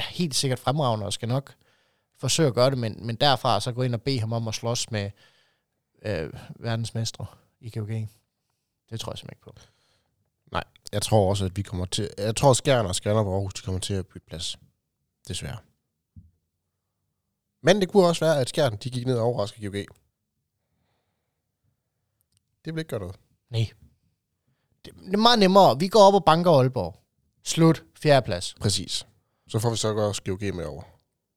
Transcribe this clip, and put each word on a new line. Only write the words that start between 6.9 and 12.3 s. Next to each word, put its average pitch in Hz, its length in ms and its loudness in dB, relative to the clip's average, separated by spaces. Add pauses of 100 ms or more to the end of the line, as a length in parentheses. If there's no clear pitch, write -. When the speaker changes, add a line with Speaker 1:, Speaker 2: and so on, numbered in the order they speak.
Speaker 1:
i 120 80 -16
G 113 80 -12
O 107 60 -6
G. 110 240 -6 (840)
Det 113 80 -8
tror - 120 -10
jeg - 60 -12
simpelthen - 140 -16
ikke - 100 -20
på. - 120 -20 (960)
Speaker 2:
Nej, - 120 -4 (280)
jeg 104 100 -4
tror 101 280 4
også, 98 160 -2
at 90 120 -8
vi 101 40 -4
kommer 90 240 -8
til... 101 320 -6
Jeg 107 180 -4